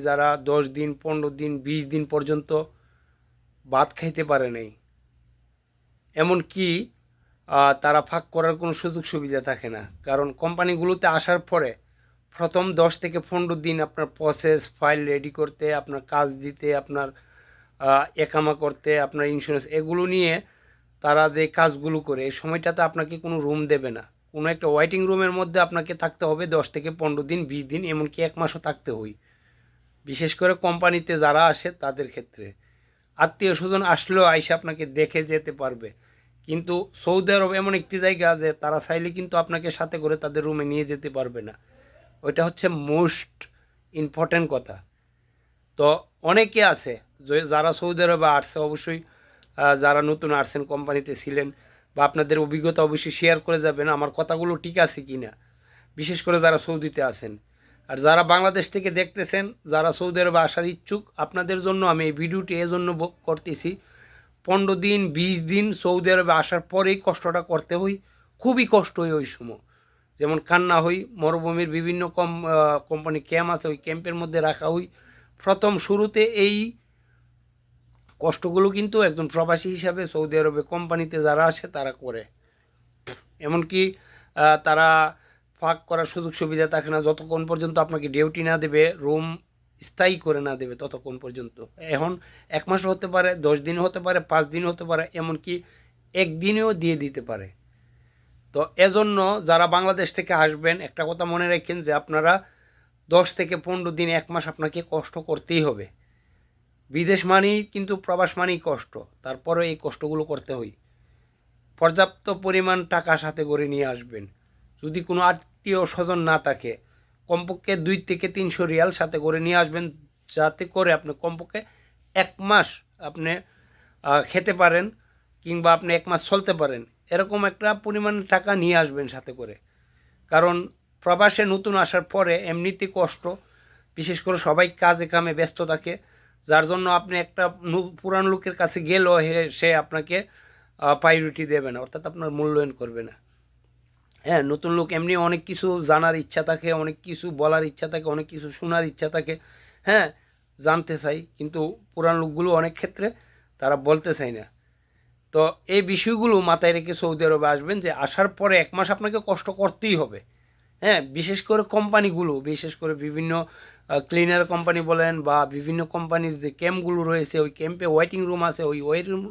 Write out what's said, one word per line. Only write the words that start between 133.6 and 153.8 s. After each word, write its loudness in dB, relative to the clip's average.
বিশেষ -6
করে -2
সবাই 4
কাজে 2
কামে 0
ব্যস্ত -2
থাকে, -4
যার 6
জন্য -2
আপনি 0
একটা -2
নু-, -4
পুরান 0
লোকের -2
কাছে 0
গেলেও 4
হে-, 2
সে 0
আপনাকে, -2
আহ, 4
প্রায়োরিটি 2
দেবে 0
না, -8
অর্থাৎ -14
আপনার -8
মূল্যায়ন 0
করবে -10
না। -16
হ্যাঁ, 2
নতুন -2
লোক 0
এমনি 0
অনেক 0
কিছু -4
জানার 4
ইচ্ছা -4
থাকে, -2
অনেক -4
কিছু -12
বলার 2
ইচ্ছা -6
থাকে, -6
অনেক -4
কিছু -14
শোনার -2
ইচ্ছা -4
থাকে, -4
হ্যাঁ, 4
জানতে 0
চাই, -4
কিন্তু -8
পুরান 2
লোকগুলো -2
অনেক 2
ক্ষেত্রে -6
তারা 2
বলতে 2